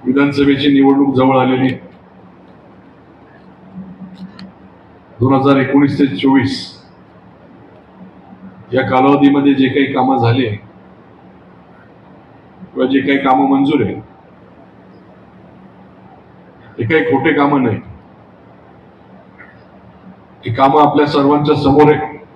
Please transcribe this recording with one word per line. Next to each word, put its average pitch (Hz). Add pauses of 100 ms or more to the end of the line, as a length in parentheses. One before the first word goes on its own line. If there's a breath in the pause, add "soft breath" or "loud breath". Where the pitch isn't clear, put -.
विधानसभेची 139
निवडणूक 139
जवळ 131
आलेली, 127 (3500)
दोन 131
हजार 139
एकोणीस 139
ते 143
चोवीस - (1900)
या 127
कालावधीमध्ये 139
जे 131
काही 135
कामं 131
झाले 120 (2250)
किंवा 131
जे 135
काही 139
कामं 135
मंजूर 139
आहे, 92 (2750)
ते 117
काही 156
खोटे 139
कामं 143
नाही. 107 (2750)
ती 113
कामं 143
आपल्या 147
सर्वांच्या 147
समोर 147
आहे - (180)